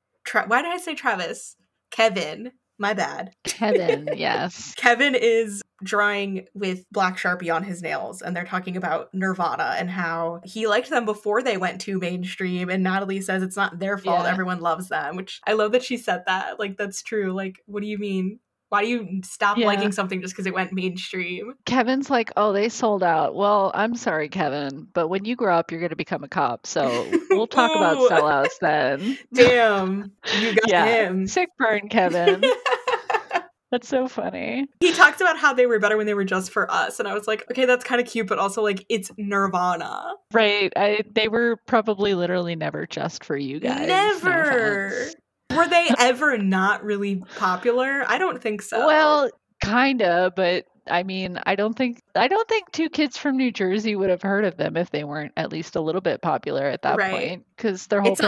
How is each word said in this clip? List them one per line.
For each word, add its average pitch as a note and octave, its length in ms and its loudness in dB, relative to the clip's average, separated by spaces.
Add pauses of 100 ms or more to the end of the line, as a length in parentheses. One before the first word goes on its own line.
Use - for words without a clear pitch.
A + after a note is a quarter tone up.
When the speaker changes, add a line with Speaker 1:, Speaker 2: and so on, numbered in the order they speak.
(240)
Speaker 1:
Tra-, - 220 -2
why A#3 160 2
did E4+ 100 -6
I F4+ 60 -4
say F4 160 -8
Travis? G3 640 -6 (340)
Kevin. G3 600 0 (260)
My G#3 160 -2
bad. F#3 400 -4 (100)
Speaker 2:
Kevin, G3+ 680 0
Speaker 1:
<laughs> - 40 -4
Speaker 2:
yes. - 600 -4
Speaker 1:
Kevin B3+ 380 4
is A3+ 480 0 (220)
drawing G3+ 720 -2
with F#3 360 -4
black F#3 260 0
Sharpie F3+ 360 -2
on E3 100 0
his F3+ 200 -10
nails, D3+ 400 -8
and F3 120 -6
they're F3 80 -6
talking F#3 320 -6
about E3+ 380 -4
Nirvana F3 640 -2
and E3+ 100 -4
how E3+ 560 -4
he A3 220 -6
liked A3+ 240 0
them B3 160 0
before G#3+ 380 -2
they A3 140 0
went F#3 220 -4
too F#3+ 200 -4
mainstream, F3+ 720 -4
and F#3+ 120 0
Natalie G3 380 -2
says F#3+ 220 -2
it's F#3+ 120 -6
not F#3+ 220 -2
their G3 220 -4
fault, F3 260 0
Speaker 2:
Yeah. F3 60 2
Speaker 1:
everyone F3+ 300 -4
loves E3+ 280 -2
them, D#3 260 -6
which F#3 300 -12
I G#3+ 80 0
love G#3+ 200 2
that B3 100 2
she B3 140 -4
said F3+ 280 -4
that. F#3+ 340 -4
Like, G3+ 160 -6
that's G3 280 -6
true. G3 300 -4
Like, F#3+ 240 -6 (100)
what G3+ 140 -8
do G#3 60 -6
you G#3 120 -6
mean? G3 400 -4 (300)
Why G3+ 140 0
do A3+ 60 0
you G3 360 -4
stop G#3 320 0
Speaker 2:
Yeah. A#3 100 4
Speaker 1:
liking G3+ 240 2
something F#3+ 300 -4
just F#3 140 -10
'cause F#3 100 -8
it F#3 80 -2
went F#3 180 -2
mainstream? F#3 840 -6 (100)
Speaker 2:
Kevin's C4 440 0
like, A#3 280 0
"Oh, G#3 160 4
they G3+ 160 2
sold G#3 340 0
out." D#3+ 320 2
Well, G3+ 400 2
I'm A3+ 200 0
sorry, D#3 340 -2
Kevin, C#3+ 640 -4
but E3 160 2
when G3 160 -4
you A#3+ 100 -4
grow G3+ 200 2
up, E3+ 160 0
you're E3 100 -6
gonna D#3+ 160 -4
become D3+ 260 -6
a C#3 60 -16
cop, B2 360 -2
so - 460 -2
Speaker 1:
<laughs> E4 200 0
Speaker 2:
we'll A3+ 160 4
talk A3 280 2
about E3+ 220 4
Speaker 1:
Ooh. B3+ 120 6
Speaker 2:
sellouts D3+ 520 2
then. D3+ 640 0
Speaker 1:
<laughs> - 80 -16
Damn, G#3 800 4 (260)
you A3 160 0
got A3 140 4
Speaker 2:
Yeah, F3 160 6
Speaker 1:
him. F#3+ 420 2
Speaker 2:
sick F4+ 220 0 (100)
burn, G#3 300 0
Kevin. F#3 580 4
Speaker 1:
<laughs> B3+ 40 4 (1200)
Speaker 2:
That's A#3+ 160 -2
so C4 220 0
funny. A3 580 -6 (140)
Speaker 1:
He F4 100 6
talks D#4+ 300 4
about E4+ 160 4
how D4 160 2
they B3 120 6
were A#3 140 4
better G#3 160 4
when G#3+ 100 0
they G#3 80 0
were G3 120 0
just F#3+ 260 -2
for F#3+ 180 0
us, - 300 -2
and G3+ 80 -4
I G3 60 -4
was G#3 120 -4
like, G#3+ 260 -2
"Okay, B3+ 120 0
that's B3 220 4
kinda B3 180 0
cute, A3+ 240 -4
but G3+ 100 0
also, G3 240 0
like, G3+ 280 0
it's G#3+ 280 -2
Nirvana." F#3+ 960 -2 (200)
Speaker 2:
Right, G#3 420 4
I, G#3 340 2
they G#3+ 200 0
were A#3 260 0 (120)
probably G#3 460 2
literally F3 440 -2
never D3+ 280 -4
just - 380 -8
for C#3+ 140 -4
you C#3+ 240 -6
guys. C4 260 -2
No F#4 80 2
Speaker 1:
Never. D#4 920 2
Speaker 2:
offense. D4+ 260 -6 (400)
Speaker 1:
Were E4+ 120 4
they E4+ 220 4 (100)
ever B3+ 380 4
not F#3+ 460 2
really G3+ 400 -2 (140)
popular? A#3+ 680 0
I A#3+ 100 2
don't D#4 240 -2
think G#3+ 200 -4
so. A#3 240 0
Speaker 2:
Well, D4+ 440 6 (340)
kinda, G3+ 720 2
but, F3+ 300 2 (220)
I F3 160 0
mean, F#3 420 -6
I G3 100 2
don't G#3 200 0
think, B3 260 -2 (140)
I A3+ 120 4
don't G#4 220 2
think A4 220 -2
two D#4+ 180 -2
kids D4+ 280 -2
from C4+ 200 0
New B3+ 160 2
Jersey G#3 420 0
would F#3+ 140 2
have F3+ 120 0
heard G3 220 0
of F3+ 140 0
them - 180 -2
if F3 160 -2
they D3+ 140 -4
weren't D3 320 -8
at D#3+ 140 -2
least D#3+ 260 -8
a E3 40 0
little D#3+ 200 -2
bit E3+ 200 -2
popular C#3+ 440 -2
at C3+ 160 -4
that C#3 160 0
Speaker 1:
Right. F#3+ 140 0
Speaker 2:
point, F#3 340 -6 (120)
'cause F#3+ 300 -4
their G3+ 140 2
whole G3 100 4
Speaker 1:
It's F#3+ 100 -2
not G#3 60 4